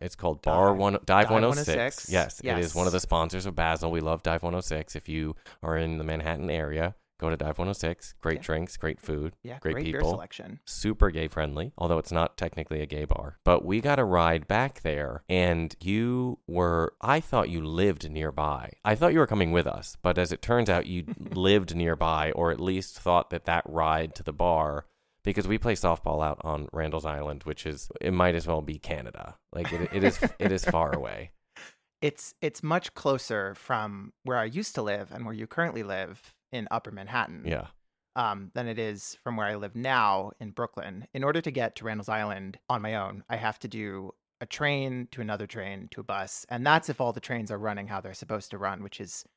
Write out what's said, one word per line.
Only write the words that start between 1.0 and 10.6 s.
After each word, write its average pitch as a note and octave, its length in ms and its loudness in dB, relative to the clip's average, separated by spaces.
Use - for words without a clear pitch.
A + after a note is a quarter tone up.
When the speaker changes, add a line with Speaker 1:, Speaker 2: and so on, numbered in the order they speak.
Speaker 2:
Dive G#2 240 6
Speaker 1:
one A2 140 6
oh B2+ 80 4
six. D3 160 -2
Speaker 2:
one D#2+ 100 2
oh A#2+ 120 0
six. - 200 -8
Speaker 1:
Yes, - 320 2
it A#2+ 160 0
is E2 160 0
one F2+ 120 4
of E2+ 60 4
Speaker 2:
Yes. F2+ 100 2
Speaker 1:
the - 40 -4
sponsors E2+ 400 0
of F#2 80 -4
Basel. E2 360 0
We E2 100 0
love D#2+ 220 0
Dive E2 200 0
one F2 120 -2
oh F2+ 60 -2
six. D#2 360 -6
If - 120 -10
you D#2 280 -4
are D#2+ 160 0
in D#2+ 200 0
the D#2 60 -4
Manhattan D#2+ 460 -2
area, D#2+ 460 -2
go E2 100 0
to D#2+ 60 0
Dive D2+ 240 -4
one F2+ 80 0
oh G2+ 40 -2
six. - 480 -6
Great D#2+ 180 0
Speaker 2:
Yeah. - 40 -10
Speaker 1:
drinks, D#2+ 340 -4
great - 240 -4
food, D2+ 340 -4
Speaker 2:
Yeah, B2 160 -14
Speaker 1:
great D#2+ 140 0
Speaker 2:
great D#3+ 100 -2
beer D3+ 160 -2
Speaker 1:
people. A2+ 100 4
Speaker 2:
selection. - 560 -8